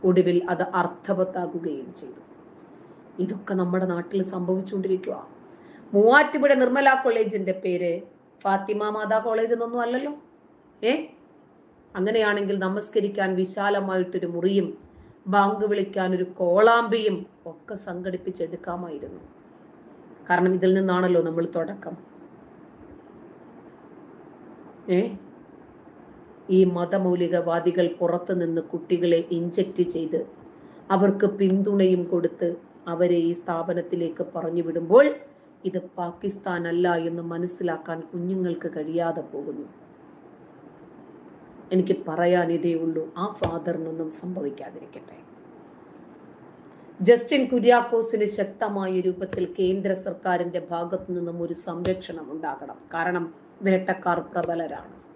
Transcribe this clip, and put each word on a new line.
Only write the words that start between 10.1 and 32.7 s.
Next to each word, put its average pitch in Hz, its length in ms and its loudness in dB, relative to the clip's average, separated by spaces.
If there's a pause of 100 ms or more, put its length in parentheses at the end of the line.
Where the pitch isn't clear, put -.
ഏ, 302 220 0 (920)
അങ്ങനെയാണെങ്കിൽ 202 600 0
നമസ്കരിക്കാൻ 196 760 -2
വിശാലമായിട്ടൊരു 185 920 -2
മുറിയും 170 680 -2 (340)
ബാങ്ക് 202 400 2
വിളിക്കാൻ 190 480 0
ഒരു 180 100 0
കോളാമ്പിയും 214 1000 4 (200)
ഒക്കെ 170 280 -16
സംഘടിപ്പിച്ചെടുക്കാമായിരുന്നു. 180 1500 -8 (1080)
കാരണം 180 240 4
ഇതിൽ 185 200 4
നിന്നാണല്ലോ 180 480 4
നമ്മൾ 165 240 0 (100)
തുടക്കം. 170 400 -6 (3000)
ഏ, 196 200 2 (1400)
ഈ 190 140 8
മതമൗലികവാദികൾ 175 1300 2
പുറത്തു 175 340 -2
നിന്ന് 165 300 0
കുട്ടികളെ 170 680 0
ഇൻജെക്റ്റ് 175 520 -2
ചെയ്ത് 165 440 -2 (640)
അവർക്ക് 196 360 4
പിന്തുണയും 190 760 2
കൊടുത്ത് 175 520 -2 (320)